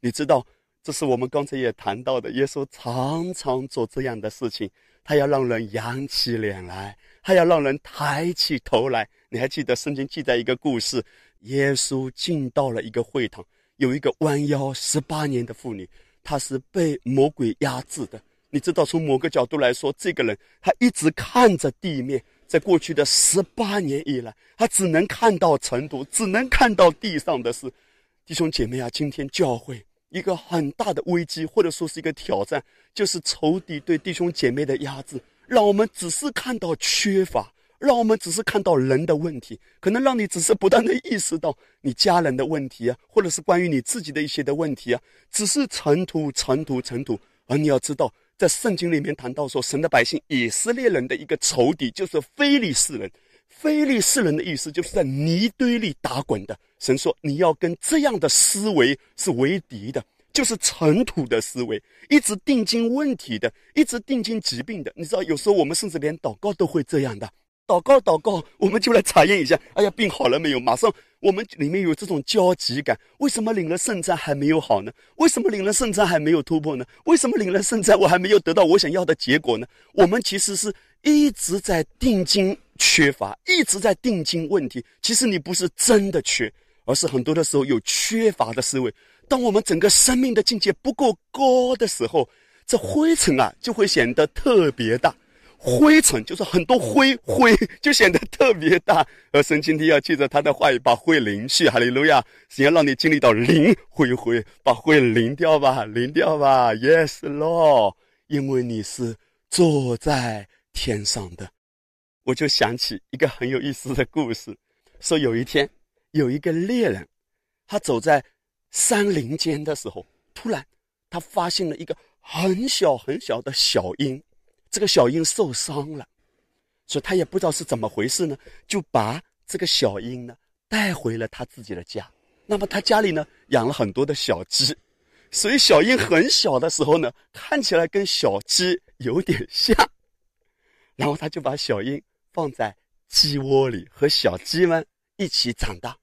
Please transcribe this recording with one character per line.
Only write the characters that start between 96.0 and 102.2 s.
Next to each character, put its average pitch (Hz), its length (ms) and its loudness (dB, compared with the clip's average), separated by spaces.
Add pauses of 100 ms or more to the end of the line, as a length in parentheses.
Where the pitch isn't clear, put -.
尘 113 240 0
就 170 120 -10
是 - 80 -4
很 180 220 0
多 254 120 4
灰， 269 460 4
灰 - 280 6 (300)
就 294 100 2
显 196 200 4
得 165 40 2 (140)
特 262 240 4
别 160 260 4
大。 160 240 2 (280)
而 147 100 6
神 - 180 2
今 156 160 0
天 156 120 2
要 151 100 6
借 156 160 0
着 139 140 2
他 147 120 2
的 147 140 2
话 - 160 2
语 127 80 2
把 127 160 4
灰 156 240 2
淋 107 300 -2
去， 151 200 4
哈 120 120 2
利 117 60 2
路 131 200 0
亚！ 139 180 4 (240)